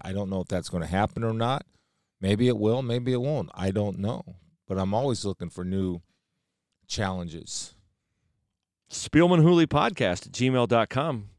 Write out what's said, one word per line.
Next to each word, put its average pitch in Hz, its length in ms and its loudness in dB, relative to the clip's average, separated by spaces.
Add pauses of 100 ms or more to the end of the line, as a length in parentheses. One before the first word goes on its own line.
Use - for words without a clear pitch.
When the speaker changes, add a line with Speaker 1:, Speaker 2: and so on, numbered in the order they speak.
Speaker 1:
I 92 100 -8
don't 98 180 -4
know 95 100 -2
if 87 80 -8
that's 90 220 -4
gonna 82 180 -4
happen 101 340 -2
or 113 120 -2
not. 120 300 -2 (560)
Maybe 104 280 4
it 117 100 2
will, 110 240 2
maybe 120 300 -2
it 123 80 0
won't. 131 340 -4
I 92 160 -2
don't 98 300 -2
know. 104 240 -4 (420)
But 95 100 -4
I'm 95 160 0
always 120 320 -2
looking 90 260 -6
for 90 140 -10
new 92 380 -2 (840)
challenges. 90 880 -8 (1160)
Speaker 2:
Spielman 170 520 4
Hooley 170 260 6
Podcast 147 580 0
at - 60 -20
gmail 127 340 2
dot 113 220 2
com, 127 400 -4 (100)